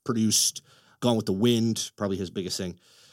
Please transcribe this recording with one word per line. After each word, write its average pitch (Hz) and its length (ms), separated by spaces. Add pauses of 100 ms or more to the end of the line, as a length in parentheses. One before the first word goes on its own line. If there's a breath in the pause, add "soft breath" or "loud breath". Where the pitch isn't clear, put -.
produced 110 560 (400 soft breath)
Gone 123 160
with 113 100
the 98 60
Wind, 113 640
probably 98 220
his 92 120
biggest 90 280
thing. 87 200 (340 soft breath)